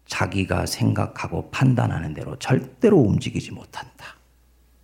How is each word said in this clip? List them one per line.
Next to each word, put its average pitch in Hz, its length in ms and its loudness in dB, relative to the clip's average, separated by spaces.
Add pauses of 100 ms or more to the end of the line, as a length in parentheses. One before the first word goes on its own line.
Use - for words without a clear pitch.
자기가 92 600 -2
생각하고 98 840 -2
판단하는 110 640 2
대로 - 240 -10
절대로 - 600 2
움직이지 107 540 0
못한다. - 640 -16 (680)